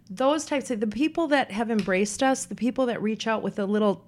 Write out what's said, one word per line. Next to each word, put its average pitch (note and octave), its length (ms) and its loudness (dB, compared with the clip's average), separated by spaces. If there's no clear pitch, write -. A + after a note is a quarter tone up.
Those C#4 360 2
types C#4 260 -2
of, A3 80 -2
the A3 80 -2
people D#4 400 0
that C4+ 240 2
have A3 180 -2
embraced G3+ 540 0
us, C4 220 2
the G#3 100 -10
people B3+ 320 0
that A#3 140 -2
reach G#3+ 260 -4
out A3 160 -2
with G3+ 160 -4
a G3+ 60 0
little G#3 420 2